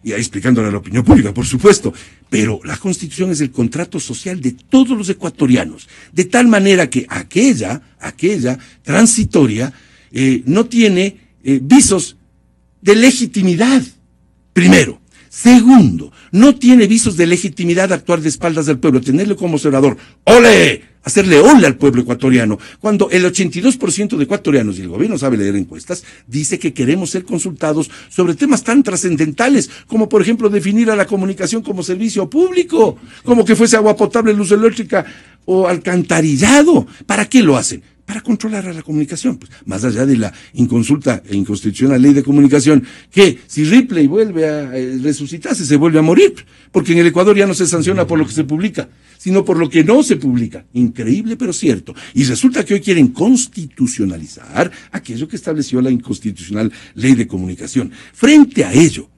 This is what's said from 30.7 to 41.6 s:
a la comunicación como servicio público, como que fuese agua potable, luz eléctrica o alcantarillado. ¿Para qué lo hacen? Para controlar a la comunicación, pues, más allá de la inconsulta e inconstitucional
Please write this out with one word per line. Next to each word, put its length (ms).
a 60
la 100
comunicación 560
como 200
servicio 460
público, 720
como 220
que 120
fuese 200
agua 200
potable, 380
luz 160
eléctrica 560
o 200
alcantarillado. 1200
¿Para 200
qué 160
lo 140
hacen? 240
Para 180
controlar 440
a 60
la 100
comunicación, 540
pues, 160
más 180
allá 220
de 100
la 160
inconsulta 760
e 80
inconstitucional 640